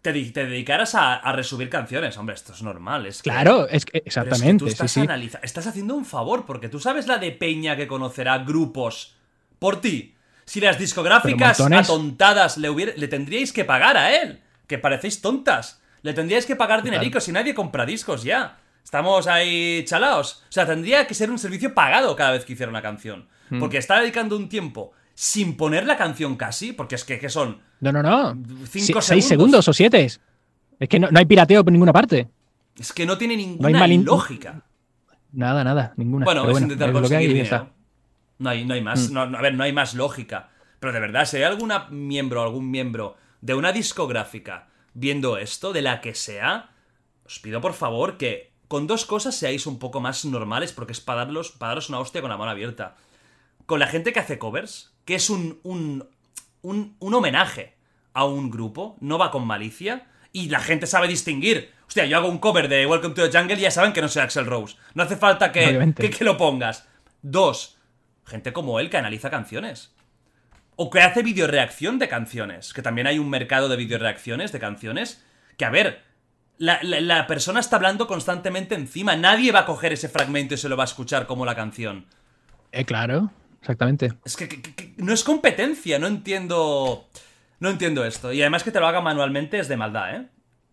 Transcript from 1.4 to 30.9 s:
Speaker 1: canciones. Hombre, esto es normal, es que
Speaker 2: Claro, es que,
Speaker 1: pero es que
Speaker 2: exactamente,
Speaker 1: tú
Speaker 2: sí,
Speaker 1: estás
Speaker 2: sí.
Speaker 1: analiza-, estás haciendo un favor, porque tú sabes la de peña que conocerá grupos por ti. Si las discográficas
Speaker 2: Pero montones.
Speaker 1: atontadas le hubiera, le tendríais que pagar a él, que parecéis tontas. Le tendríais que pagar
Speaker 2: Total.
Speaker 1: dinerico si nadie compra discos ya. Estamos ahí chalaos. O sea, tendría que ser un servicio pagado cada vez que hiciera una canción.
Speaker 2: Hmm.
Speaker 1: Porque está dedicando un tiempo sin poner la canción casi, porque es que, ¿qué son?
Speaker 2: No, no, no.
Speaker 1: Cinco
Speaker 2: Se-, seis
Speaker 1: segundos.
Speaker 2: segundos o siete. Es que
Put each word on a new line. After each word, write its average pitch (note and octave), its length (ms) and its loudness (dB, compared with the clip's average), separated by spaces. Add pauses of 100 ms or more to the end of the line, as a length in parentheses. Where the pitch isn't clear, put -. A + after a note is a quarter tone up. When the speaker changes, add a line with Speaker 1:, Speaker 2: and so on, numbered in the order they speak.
Speaker 1:
canciones. C3 480 -6
Hombre, G#2 180 -8
esto - 180 -20
es G#2+ 100 -14
normal, G2+ 420 -8
es G2 160 -12
que D3 80 -2
Speaker 2:
Claro, D3+ 380 6
es D3+ 180 0
que, - 60 -16
Speaker 1:
pero D#3+ 140 -4
es - 80 -10
que C3 80 -2
Speaker 2:
exactamente, C3 380 4
Speaker 1:
tú C#3+ 80 -2
Speaker 2:
sí, A2 40 -2
Speaker 1:
estás A#2+ 200 -2
Speaker 2:
sí. C3+ 100 2
Speaker 1:
analiza-, B2+ 420 -4
estás E3 240 -10
haciendo G#3 280 -6
un C#4+ 100 -6
favor, D3+ 400 -4
porque A#2 240 -10
tú C#3 100 -12
sabes C4 280 -4
la B3 100 0
de F3+ 160 -6
peña D#3 420 -4
que C#3 120 -6
conocerá C3 520 -2
grupos D3 760 -4 (440)
por F#3 220 0
ti. F3+ 340 -4 (300)
Si G3+ 160 -6
las F3+ 180 4
discográficas F3+ 760 4
Speaker 2:
Pero C3+ 120 6
montones. F#3 200 6
Speaker 1:
atontadas E3 680 4
le D3+ 120 -4
hubiera, F3+ 260 -2
le D3 140 -6
tendríais D3 420 -4
que - 140 -2
pagar C3+ 320 4
a G#3 180 4
él, E4+ 240 -2 (260)
que C3+ 120 -6
parecéis C#3+ 440 -2
tontas. A3+ 600 -2 (220)
Le D3+ 100 -6
tendríais F3 320 0
que C4 100 -4
pagar A3 240 2
Speaker 2:
Total. A#3 140 -4
Speaker 1:
dinerico A#3+ 260 -2
si E3+ 140 -6
nadie A#3+ 200 -2
compra D3 320 -4
discos D#3 380 -6
ya. D3+ 360 -4 (220)
Estamos F3 460 0
ahí E3+ 560 0
chalaos. F3 600 0
O - 80 -20
sea, F3+ 140 2
tendría E3+ 400 2
que A3 80 -10
ser G#3+ 160 -2
un A#3+ 80 -4
servicio G#3 360 -6
pagado E3+ 420 4
cada C#3 160 2
vez B2+ 140 -2
que B2 80 -12
hiciera A#2+ 160 -8
una A2+ 120 -8
canción. G#2+ 460 -12 (220)
Speaker 2:
Hmm. B2 100 -4
Speaker 1:
Porque C#3 180 -2
está G3 220 2
dedicando A3+ 380 -2
un F#3+ 100 -8
tiempo C#3 460 -10 (200)
sin F3+ 440 -2
poner D#3 280 0
la D4 120 2
canción D3 400 -2
casi, B2+ 340 -8
porque B2+ 240 -10
es - 80 -10
que, B2+ 160 -8
¿qué C#3 80 -10
son? B2 320 -4 (220)
Speaker 2:
No, C#3 100 2
no, D3 100 2
no. E3 360 2 (320)
Speaker 1:
Cinco G3+ 320 0
Speaker 2:
Se-, F3 140 6
seis C4 100 8
Speaker 1:
segundos. A#3+ 400 8
Speaker 2:
segundos - 20 6
o D3+ 60 6
siete. F#3 320 8
Es - 840 -10
que G3+ 100 4